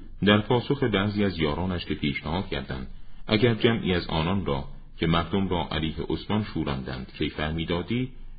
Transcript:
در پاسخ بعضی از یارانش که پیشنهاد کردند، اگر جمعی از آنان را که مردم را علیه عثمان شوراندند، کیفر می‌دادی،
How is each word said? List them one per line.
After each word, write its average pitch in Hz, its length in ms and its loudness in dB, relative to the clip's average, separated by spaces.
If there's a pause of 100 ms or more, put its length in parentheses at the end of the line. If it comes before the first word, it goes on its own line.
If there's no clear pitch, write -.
(240)
در 104 160 8
پاسخ 123 420 2
بعضی 104 420 2
از 90 140 0
یارانش 82 460 0
که 78 100 -2
پیشنهاد 76 540 -2
کردند، 67 380 -6 (400)
اگر 110 280 4
جمعی 110 400 2
از 85 120 0
آنان 85 400 0
را 69 180 0 (320)
که 85 100 0
مردم 85 420 2
را 87 220 0
علیه 78 260 -2 (120)
عثمان 104 360 0
شوراندند، 67 760 -4
کیفر 76 340 -2
می‌دادی، 87 560 -2 (300)